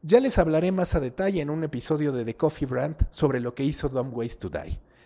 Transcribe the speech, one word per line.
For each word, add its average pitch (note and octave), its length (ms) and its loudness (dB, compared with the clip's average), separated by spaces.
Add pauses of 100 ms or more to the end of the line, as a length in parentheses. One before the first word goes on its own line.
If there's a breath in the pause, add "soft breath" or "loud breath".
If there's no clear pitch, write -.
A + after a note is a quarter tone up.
Ya G#3 120 8
les C4 180 0
hablaré E3 340 4
más F#3 220 0
a E3+ 60 2
detalle F3+ 420 -2
en C#3+ 80 -4
un D#3 140 -4
episodio D3 480 -2
de A#2+ 140 -2
The A2 120 -6
Coffee D3+ 300 0
Brand C3 420 0
sobre C3+ 300 2
lo A#2+ 160 -4
que C#3 80 -2
hizo D3 260 0
Dumb B2+ 260 -4
Ways A#2 220 -4
to F#2 140 -8
Die. D#2 280 -6 (260 soft breath)